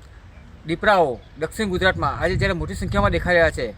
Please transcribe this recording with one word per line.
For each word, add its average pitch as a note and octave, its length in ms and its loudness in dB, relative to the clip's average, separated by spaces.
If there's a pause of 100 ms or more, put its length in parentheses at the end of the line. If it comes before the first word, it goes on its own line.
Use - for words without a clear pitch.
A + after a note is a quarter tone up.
(680)
દીપડાઓ E3+ 420 4 (300)
દક્ષિણ F#3 340 -4
ગુજરાતમાં E3+ 480 0
આજે F3+ 140 0
જ્યારે F#3+ 240 0
મોટી E3 200 -6
સંખ્યામાં G3 360 0
દેખાઈ F3 220 2
રહ્યા D#3+ 200 4
છે. C3+ 80 -4 (120)